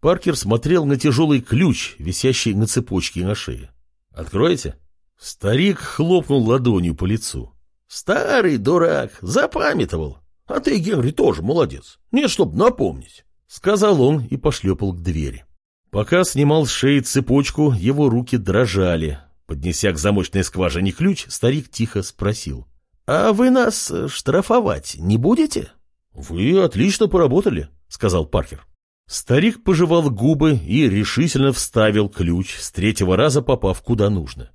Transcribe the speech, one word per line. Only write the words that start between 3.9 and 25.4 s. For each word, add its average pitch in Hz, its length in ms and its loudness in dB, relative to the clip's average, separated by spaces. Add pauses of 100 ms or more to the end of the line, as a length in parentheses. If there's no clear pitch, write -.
«Откроете?» 104 640 -2 (420)
Старик 147 640 -2
хлопнул 147 640 0
ладонью 110 480 2
по 90 120 -4
лицу. 113 460 -6 (360)
«Старый 196 720 0
дурак, 107 640 0
запамятовал! 90 960 -2 (280)
А - 140 -4
ты, 233 180 0
Генри, 156 320 0
тоже 92 320 0
молодец. 113 560 -2 (140)
Нет, 277 180 2
чтоб 214 240 -2
напомнить», 101 680 -2 (240)
сказал 202 520 2
он 135 240 2
и 135 120 -6
пошлёпал 98 560 -2
к 85 100 -10
двери. 76 420 -6 (460)
Пока 135 320 0
снимал 147 440 2
с 113 40 -4
шеи 139 300 2
цепочку, 135 720 0
его 131 360 0
руки 123 280 0
дрожали. 90 840 0 (280)
Поднеся 85 460 -4
к 78 60 -4
замочной 95 440 0
скважине 92 480 -2
ключ, 175 380 -2
старик 131 420 -2
тихо 110 320 -4
спросил: 92 640 -6 (400)
«А 196 260 2
вы 240 180 4
нас, 240 420 2
э, - 160 -4
штрафовать 160 880 -2
не 92 180 0
будете?» 240 540 0 (420)